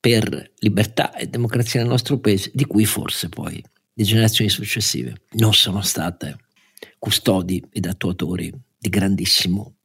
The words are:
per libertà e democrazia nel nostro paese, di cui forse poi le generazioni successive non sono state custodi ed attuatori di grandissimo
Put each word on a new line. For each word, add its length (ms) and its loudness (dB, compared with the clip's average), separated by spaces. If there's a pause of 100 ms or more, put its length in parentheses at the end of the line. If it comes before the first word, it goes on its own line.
per 600 0
libertà 540 0
e 120 -8
democrazia 540 0
nel 100 2
nostro 280 0
paese, 360 0
di 100 2
cui 220 4
forse 420 -4
poi 340 -10 (300)
le 120 0
generazioni 440 4
successive 640 -2 (180)
non 200 4
sono 300 2
state 540 -6 (640)
custodi 640 0 (100)
ed 140 -4
attuatori 640 -4 (280)
di 100 -2
grandissimo 840 0 (100)